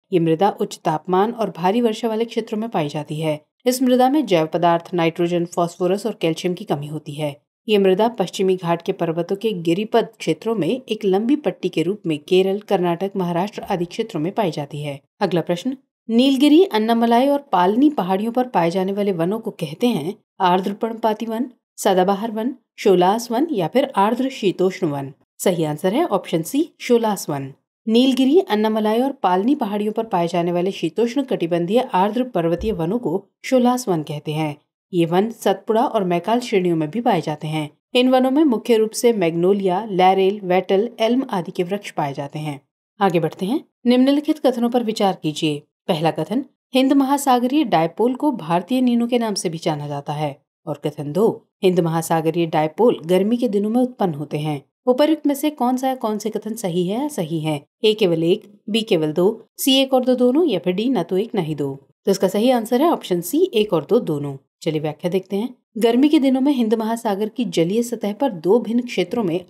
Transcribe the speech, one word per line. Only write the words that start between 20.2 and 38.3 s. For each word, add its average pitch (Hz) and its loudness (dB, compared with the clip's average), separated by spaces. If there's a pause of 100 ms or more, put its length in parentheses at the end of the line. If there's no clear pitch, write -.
आर्द्र 190 2
पर्णपाती 220 -2
वन, 226 -4 (280)
सदाबहार 196 2
वन, 220 -4 (220)
शोलास 196 4
वन 254 0
या 185 -2
फिर - 0
आर्द्र 233 0
शीतोष्ण 185 0
वन? 139 -6 (280)
सही 170 0
आंसर 151 -2
है 320 2
ऑप्शन 185 -2
सी, 277 -2 (100)
शोलास 226 0
वन। 139 -6 (340)
नीलगिरी, 262 4
अन्नामलाई 220 0
और 269 0
पालनी 202 0
पहाड़ियों 208 -4
पर 226 -4
पाए 180 0
जाने 175 0
वाले 175 0
शीतोष्ण 233 -2
कटिबंधीय 175 -2
आर्द्र 208 0
पर्वतीय 175 -2
वनों 175 -2
को 185 -4 (180)
शोलास 247 2
वन 165 0
कहते 151 -10
हैं। 151 -4 (360)
ये 170 2
वन 190 0
सतपुड़ा 220 0
और 220 0
मैकाल 180 0
श्रेणियों 180 0
में 156 -2
भी 233 -4
पाए 208 0
जाते 151 -6
हैं। 151 -6 (240)
इन 254 4
वनों 254 4